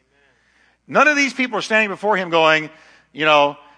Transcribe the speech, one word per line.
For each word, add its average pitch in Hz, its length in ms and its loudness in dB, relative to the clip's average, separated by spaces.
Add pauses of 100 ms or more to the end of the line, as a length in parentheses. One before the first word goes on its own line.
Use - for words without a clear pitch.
(880)
None 220 200 2
of 302 80 2
these 277 200 -2
people 240 240 -4
are - 20 -4
standing 220 280 -2
before 196 280 -4
him 180 140 -6
going, 156 400 2 (420)
you 143 120 -6
know, 147 340 2 (180)